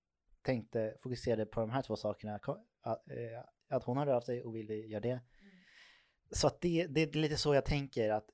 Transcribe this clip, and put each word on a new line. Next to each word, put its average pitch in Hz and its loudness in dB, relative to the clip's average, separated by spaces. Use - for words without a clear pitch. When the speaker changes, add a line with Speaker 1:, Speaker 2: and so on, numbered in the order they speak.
Speaker 1:
tänkte, 113 -2
fokuserade 117 -2
på - -4
de 110 0
här 135 0
två 110 -4
sakerna. 104 -4
Ko-, 180 -8
a-, - -4
eh, 120 -8
att 131 -2
hon 123 0
hörde 143 2
av 120 2
sig 123 -4
och 117 -8
ville 110 -6
göra 107 -6
det. 113 0
Speaker 2:
Mm. 123 -2
Speaker 1:
Så - 4
att - 0
det, 175 2
det 147 2
är 151 2
lite 151 2
så 147 4
jag 135 6
tänker, 135 2
att 107 0